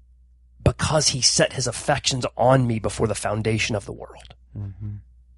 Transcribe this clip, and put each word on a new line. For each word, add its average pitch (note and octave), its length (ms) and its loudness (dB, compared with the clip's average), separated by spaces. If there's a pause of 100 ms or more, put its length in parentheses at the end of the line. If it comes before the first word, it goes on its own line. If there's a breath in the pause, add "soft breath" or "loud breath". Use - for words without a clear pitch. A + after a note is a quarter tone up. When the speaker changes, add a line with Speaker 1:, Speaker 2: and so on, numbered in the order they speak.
(640)
Speaker 1:
because - 460 2
he B2+ 120 -2
set - 320 4
his B2+ 140 -4
affections C3 580 -2 (120)
on B2+ 300 6
me A2+ 120 0
before G#2+ 280 -2
the G2+ 80 -4
foundation A2 600 -2
of G2+ 100 -4
the - 80 -10
world. - 420 -18 (220)
Speaker 2:
Mm-hmm. G2+ 380 -10 (420)